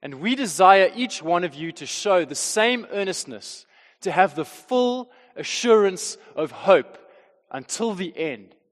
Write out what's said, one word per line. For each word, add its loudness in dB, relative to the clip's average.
And -14
we -2
desire 6
each -8
one 0
of -6
you -10
to -14
show 0
the -12
same -2
earnestness, -8
to -6
have 2
the -6
full -4
assurance 0
of -6
hope 2
until -8
the -10
end -10